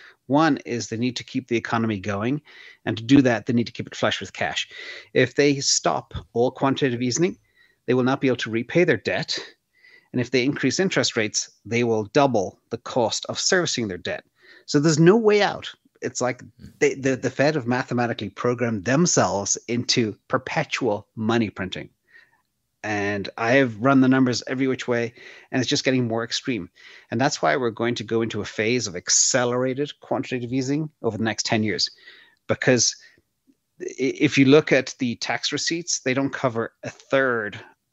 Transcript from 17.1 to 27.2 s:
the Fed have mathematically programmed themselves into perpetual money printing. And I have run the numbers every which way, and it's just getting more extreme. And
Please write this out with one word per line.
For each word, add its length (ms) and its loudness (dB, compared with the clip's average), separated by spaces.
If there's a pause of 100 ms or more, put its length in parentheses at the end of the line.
the 140 -2
Fed 280 0
have 100 -6
mathematically 640 -2
programmed 560 -2
themselves 720 2 (100)
into 480 0 (120)
perpetual 840 -4
money 360 0
printing. 400 -10 (920)
And 540 -4
I 200 0
have 220 2
run 220 4
the 80 6
numbers 380 4
every 200 -2
which 220 -4
way, 240 -2 (400)
and 80 0
it's 80 -2
just 160 0
getting 240 2
more 160 -2
extreme. 460 -6 (400)
And 100 0